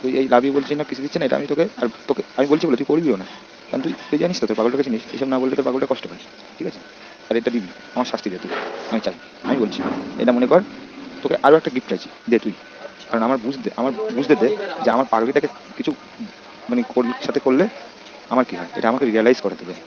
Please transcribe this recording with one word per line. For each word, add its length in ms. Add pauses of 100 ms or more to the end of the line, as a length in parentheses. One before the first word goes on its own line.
তুই 100
এই 120
লাভ 160
ইউ 80
বলছিস 260
না, 60
কিছু 180
দিচ্ছে 160
না, 60
এটা 120
আমি 100
তোকে, 220 (140)
আর 60 (180)
তোকে 160 (140)
আমি 100
বলছি 200
বলে 100
তুই 120
করবিও 280
না। 80 (460)
কারণ 120
তুই, 100 (180)
তুই 80
জানিস 220
তো, 60
তোর 100
পাগলটাকে 280
চিনিস, 160 (120)
এইসব 140
না 120
বললে 180
তোর 80
পাগলটা 260
কষ্ট 160
পায়, 120 (400)
ঠিক 80
আছে? 120 (520)
আর 60
এটা 140
দিবি, 160 (280)
আমার 120
শাস্তি 240
দে 120
তুই, 80 (400)
আমি 140
চাই, 100 (300)
আমি 120
বলছি। 260 (360)
এটা 140
মনে 140
কর, 140 (640)
তোকে 200
আরও 140
একটা 180
গিফট 140
চাইছি, 200 (220)
দে 80
তুই। 140 (580)
কারণ 120
আমার 160
বুঝতে, 380
আমার 160 (220)
বুঝতে 220
দে 200 (280)
যে 60
আমার 200
পাগলিটাকে 360 (300)
কিছু, 160 (760)
মানে, 120 (120)
কোর-, 320
সাথে 140
করলে 280 (600)
আমার 160
কী 120
হয়, 100 (100)
এটা 120
আমাকে 160
রিয়েলাইজ 360
করাতে 240
দে 80 (140)